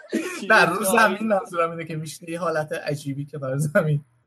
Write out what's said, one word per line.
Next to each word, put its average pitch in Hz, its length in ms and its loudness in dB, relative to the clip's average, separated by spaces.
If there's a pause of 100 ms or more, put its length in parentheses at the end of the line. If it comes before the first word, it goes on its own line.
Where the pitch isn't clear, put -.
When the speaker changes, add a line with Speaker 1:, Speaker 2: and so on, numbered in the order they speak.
(500)
Speaker 1:
نه، 196 160 8
رو 190 180 -2
Speaker 2:
یه 190 100 0
جایی 233 40 4
Speaker 1:
زمین 208 300 2
منظورم 175 440 0
اینه 165 140 -8
که 160 100 -8
میشینه، 160 360 -12
یه 170 80 -6
حالت 160 320 -2
عجیبی 143 540 -6
کنار 135 320 -6
زمین. 151 480 0 (220)